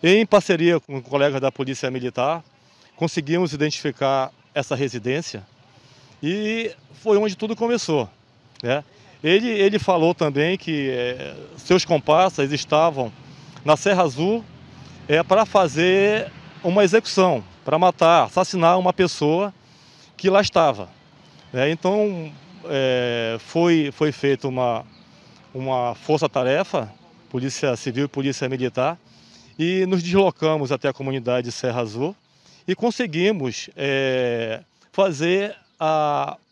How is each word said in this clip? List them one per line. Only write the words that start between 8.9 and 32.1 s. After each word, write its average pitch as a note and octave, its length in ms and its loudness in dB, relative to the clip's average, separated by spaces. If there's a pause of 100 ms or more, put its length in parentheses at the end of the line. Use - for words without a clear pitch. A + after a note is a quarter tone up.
Ele, G3 240 2
ele G3+ 320 2
falou F3 340 2
também D#3 440 0
que, D3 320 -4
é, B2 460 -6 (200)
seus - 300 0
comparsas D3+ 680 2
estavam D3 640 0 (500)
na D3+ 140 4
Serra F#3 260 2
Azul, E3+ 400 -2 (640)
é, D#3+ 160 4
para G#3 220 4
fazer F#3+ 840 2 (300)
uma F#3 220 2
execução, F#3 580 2 (220)
para D3+ 160 0
matar, E3+ 460 4
assassinar F3 520 2
uma F#3 140 0
pessoa F3+ 600 0 (640)
que F#3 120 0
lá G3 120 8
estava, C#3 480 0 (640)
né? C3 180 0
Então, F#3 580 -2 (380)
é, B2 720 -2
foi, E3 520 2
foi D3+ 200 -2
feita C#3 360 -2
uma, B2 360 -4 (680)
uma B2+ 400 -4
força-tarefa, C#3+ 1000 -2 (380)
Polícia C3 460 -4
Civil C3 300 -4
e - 20 -8
Polícia C#3 420 -4
Militar, B2+ 480 -4 (640)
e F#3 260 0
nos F#3 160 0
deslocamos D#3+ 680 0
até C#3 160 -2
a C3+ 60 -2
comunidade B2+ 520 -4
de A#2+ 60 -8
Serra B2 300 -4
Azul A#2+ 340 -6 (520)